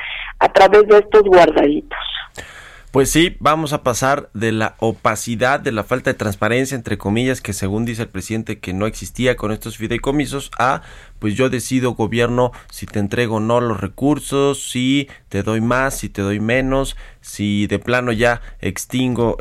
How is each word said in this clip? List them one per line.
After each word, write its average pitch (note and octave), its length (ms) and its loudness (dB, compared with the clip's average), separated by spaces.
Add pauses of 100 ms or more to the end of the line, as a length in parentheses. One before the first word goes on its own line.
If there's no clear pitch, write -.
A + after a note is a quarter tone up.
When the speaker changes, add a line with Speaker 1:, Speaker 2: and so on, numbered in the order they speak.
(380)
Speaker 1:
a - 140 2
través G3 360 8
de G#3 100 10
estos G#3 240 6
guardaditos. D#3 760 4 (960)
Speaker 2:
Pues C3+ 180 2
sí, E3+ 300 2
vamos D3+ 340 0
a D3 80 -4
pasar C3 500 0
de A2 200 -2
la A2 260 -2
opacidad, A#2 840 -2
de C#3 100 -4
la G#2+ 140 -2
falta B2+ 260 -2
de - 80 -2
transparencia, A#2 580 -2
entre A2+ 200 -6
comillas, B2 460 -2
que G#2 100 -6
según G2+ 320 -4
dice A#2 180 -6
el G#2 60 -8
presidente G#2+ 500 -8
que - 140 -8
no G2 140 -2
existía A#2+ 500 -2
con G#2 160 -4
estos A2 240 -10
fideicomisos, B2+ 840 -4
a, C3 220 0 (380)
pues, G#2 160 -4
yo C3 160 0
decido, B2+ 420 -2
gobierno, A#2 600 0 (180)
si - 160 -14
te - 120 -8
entrego A2 380 -2
o G#2+ 40 -2
no A#2 200 0
los A2 220 -2
recursos, C#3 880 -2
si C3+ 400 0 (180)
te G2 140 -4
doy A2 180 -2
más, B2+ 380 0
si G#2 100 -8
te G2+ 140 -6
doy G2+ 180 -2
menos, C3 560 -2 (240)
si G#2 460 -2
de G2+ 120 -2
plano B2 340 0
ya A#2 280 0 (220)
extingo, A#2 800 -2